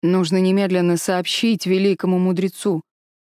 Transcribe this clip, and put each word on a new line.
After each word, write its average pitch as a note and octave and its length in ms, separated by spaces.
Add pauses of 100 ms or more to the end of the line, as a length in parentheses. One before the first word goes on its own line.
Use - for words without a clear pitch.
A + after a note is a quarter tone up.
«Нужно F3 360
немедленно F#3 600
сообщить F#3+ 680
великому F#3 540
мудрецу», F#3 640 (400)